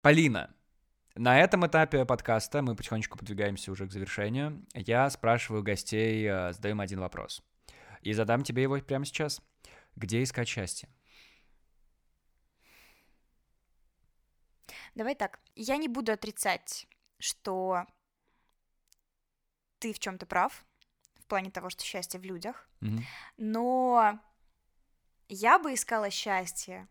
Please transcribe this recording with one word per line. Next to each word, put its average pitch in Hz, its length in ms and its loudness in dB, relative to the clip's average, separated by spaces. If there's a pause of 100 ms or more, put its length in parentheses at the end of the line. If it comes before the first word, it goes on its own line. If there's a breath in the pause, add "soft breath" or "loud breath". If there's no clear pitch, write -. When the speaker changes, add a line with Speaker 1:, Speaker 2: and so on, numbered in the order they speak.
Speaker 1:
Полина, 147 480 6 (640)
на 123 260 6
этом 180 260 6
этапе 151 380 4
подкаста 120 560 0
мы 117 140 -2
потихонечку - 420 -6
подвигаемся 101 540 -4
уже 95 160 -8
к 92 40 -12
завершению. 107 720 -4 (100)
Я 120 360 2
спрашиваю 113 540 0
гостей, 110 640 0
э, 92 280 0
задаю 104 220 -4
им 104 60 -2
один 95 200 -6
вопрос. - 400 -8 (600 loud breath)
И 107 120 -2
задам 113 300 2
тебе 127 200 0
его 135 160 2
прямо 139 260 -2
сейчас. - 360 -4 (560 soft breath)
Где 110 260 0
искать 127 240 -4
счастье? - 400 -6 (4000 loud breath)
Speaker 2:
Давай 233 200 -2
так. - 240 -4 (160)
Я 254 220 -2
не 311 100 -2
буду 233 240 -2
отрицать, - 760 -4 (320)
что 185 680 -2 (1900)
ты 220 140 -6
в - 60 -12
чем-то 185 260 -8
прав, 185 380 0 (560)
в - 60 -20
плане 190 260 -2
того, 185 180 -10
что - 140 -12
счастье 185 360 -8
в 185 40 -16
людях. 185 440 -10 (140)
Speaker 1:
Мгм. 107 220 -4 (340 loud breath)
Speaker 2:
Но 233 840 2 (1120)
я 226 300 6
бы 302 140 -2
искала 220 360 -2
счастье 185 800 -4